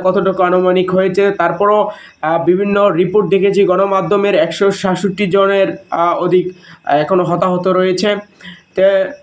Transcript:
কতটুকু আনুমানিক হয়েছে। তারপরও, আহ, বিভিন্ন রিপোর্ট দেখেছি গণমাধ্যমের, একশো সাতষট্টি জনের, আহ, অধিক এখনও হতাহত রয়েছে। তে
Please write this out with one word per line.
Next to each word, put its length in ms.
কতটুকু 400
আনুমানিক 480
হয়েছে। 400
তারপরও, 580
আহ, 220
বিভিন্ন 460
রিপোর্ট 400
দেখেছি 340
গণমাধ্যমের, 720
একশো 360
সাতষট্টি 560
জনের, 400
আহ, 260
অধিক 360
এখনও 380
হতাহত 440
রয়েছে। 480
তে 300